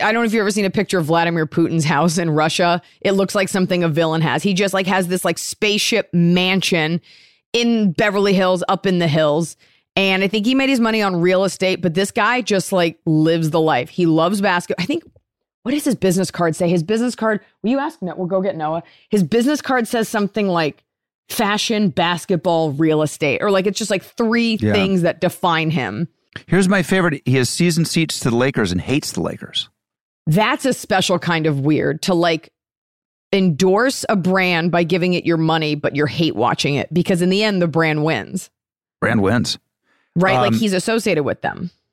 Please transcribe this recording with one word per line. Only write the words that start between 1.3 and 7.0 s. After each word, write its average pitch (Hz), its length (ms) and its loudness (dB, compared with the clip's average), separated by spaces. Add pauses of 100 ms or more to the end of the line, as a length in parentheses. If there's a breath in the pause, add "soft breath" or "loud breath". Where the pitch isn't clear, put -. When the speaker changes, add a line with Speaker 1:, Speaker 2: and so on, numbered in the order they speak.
Speaker 1:
Putin's 165 380 0
house 156 340 2
in 165 120 -2
Russia. 170 520 0 (180 soft breath)
It 202 120 0
looks 196 240 0
like 190 120 0
something 185 360 0
a 165 40 0
villain 160 340 0
has. 151 200 0
He 196 120 0
just, 196 200 0
like, 190 140 -2
has 190 180 0
this, 180 180 -4
like, 170 140 -2
spaceship - 760 -2
mansion 175 880 2 (520 soft breath)